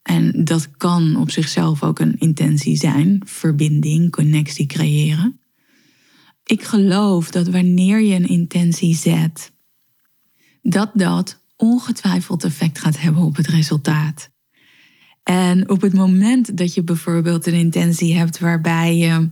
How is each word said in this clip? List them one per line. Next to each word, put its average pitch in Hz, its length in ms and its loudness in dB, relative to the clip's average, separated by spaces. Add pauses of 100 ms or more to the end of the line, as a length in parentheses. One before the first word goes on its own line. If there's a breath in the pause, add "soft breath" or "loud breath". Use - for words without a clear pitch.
En 165 420 0
dat 160 340 -2
kan 170 380 0
op - 160 -2
zichzelf 160 520 -2
ook 156 160 -2
een 156 200 0
intentie 156 560 0
zijn. 156 500 2
Verbinding, 151 840 0
connectie 151 540 0
creëren. 151 760 0 (1040 soft breath)
Ik 220 200 -2
geloof 196 680 0
dat 175 160 -2
wanneer 180 540 2
je 202 140 2
een 175 120 0
intentie 170 680 0
zet, 160 560 -2 (1120)
dat 196 320 0
dat 175 500 -2 (140)
ongetwijfeld 208 840 -2
effect 160 360 -4
gaat 156 200 -2
hebben 160 220 0
op 156 140 0
het 151 120 -2
resultaat. 151 840 -2 (920 soft breath)
En 180 460 0
op 196 120 0
het 196 120 2
moment 196 640 2
dat 175 160 -2
je 180 100 -2
bijvoorbeeld 170 640 -2
een 170 80 0
intentie 170 640 0
hebt 165 240 0
waarbij 165 580 0
je 165 340 0